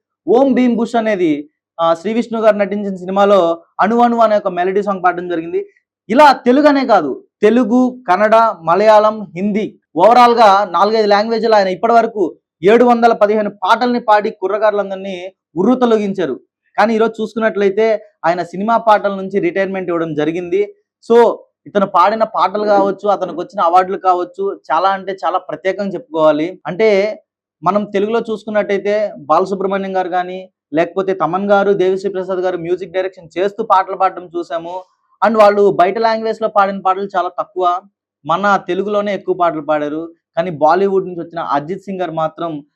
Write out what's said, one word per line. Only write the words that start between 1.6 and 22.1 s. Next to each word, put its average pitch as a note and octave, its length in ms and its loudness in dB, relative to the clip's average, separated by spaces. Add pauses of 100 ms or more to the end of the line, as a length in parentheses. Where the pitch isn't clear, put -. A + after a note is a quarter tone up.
ఆ, E3 140 2
శ్రీ F#3 200 -6
విష్ణు A3+ 280 -4
గారు G#3+ 140 4
నటించిన G3+ 400 -4
సినిమాలో F#3 680 2 (200)
అణు A3+ 180 2
అణు A#3 180 2
అనే G#3+ 200 4
ఒక G3+ 100 -2
మెలోడీ F#3+ 360 -2
సాంగ్ F#3+ 200 -4
పాడటం F3 260 -2
జరిగింది. F3 360 -6 (440)
ఇలా C#4 220 6
తెలుగు C4 360 2
అనే C#4 180 2
కాదు, E3+ 380 0 (180)
తెలుగు, B3 640 2
కన్నడ, G#3+ 280 2 (260)
మలయాళం, G#3+ 720 2
హిందీ, G3 440 -4 (180)
overall A#3+ 440 6
గా G3+ 300 6
నాలుగైదు G#3 360 2
లాంగ్వేజ్లో A3 500 2
ఆయన G3 100 2
ఇప్పటి F#3 260 0
వరకు G#3+ 420 0 (280)
ఏడు A#3 220 6
వందల A#3 280 4
పదిహేను G#3 360 0
పాటల్ని A#3 500 0
పాడి G#3+ 300 2
కుర్రగారులందరినీ G3 1000 -4 (240)
ఉర్రు G#3+ 200 2
తొలగించారు. G3+ 640 -2 (380)
కానీ A3 180 2
ఈరోజు A3 260 -2
చూసుకున్నట్లయితే G#3+ 840 -2 (200)
ఆయన F3 180 -2
సినిమా G#3+ 340 -4
పాటల G3+ 380 0
నుంచి F#3+ 240 -4
రిటైర్మెంట్ F#3 500 -4
ఇవ్వడం E3 240 -4
జరిగింది. F3 640 -4 (360)
So A#3 260 4 (300)
ఇతను G3 180 -2
పాడిన G3 380 2